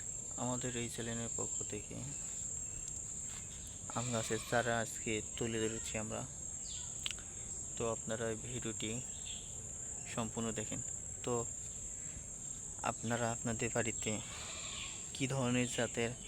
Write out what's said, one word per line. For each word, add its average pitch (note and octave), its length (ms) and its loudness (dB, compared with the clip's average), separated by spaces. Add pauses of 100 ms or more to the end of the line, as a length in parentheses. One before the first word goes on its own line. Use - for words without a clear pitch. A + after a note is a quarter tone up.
(440)
আমাদের B2 280 2 (100)
এই A#2 140 0
চ্যানেলের A#2 420 0
পক্ষ - 180 2 (160)
থেকে G#2+ 240 -4 (2000)
আম A#2 160 2
গাছের A2 360 2
চারা A#2+ 240 6 (100)
আজকে G#2+ 380 0 (160)
তুলে A2+ 260 2
ধরেছি A2+ 340 0
আমরা। A2 260 -2 (1500)
তো B2 80 2 (100)
আপনারা A2+ 340 0
এই A2 140 0
ভিডিওটি A2+ 460 -2 (1300)
সম্পূর্ণ A2+ 320 0 (120)
দেখেন। G#2+ 200 -2 (460)
তো B2 80 4 (1600)
আপনারা A#2 340 2 (100)
আপনাদের A#2 400 2
বাড়িতে A2+ 360 4 (1000)
কী C3+ 140 2
ধরনের B2 400 6 (100)
জাতের A#2 340 4 (160)